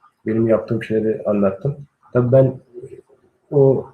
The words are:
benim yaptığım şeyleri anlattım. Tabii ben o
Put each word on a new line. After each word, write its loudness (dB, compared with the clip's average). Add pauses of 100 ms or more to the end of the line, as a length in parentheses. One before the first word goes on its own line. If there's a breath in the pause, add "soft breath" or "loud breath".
(260)
benim 0
yaptığım 0
şeyleri -2
anlattım. -2 (360)
Tabii 0
ben 2 (920)
o 2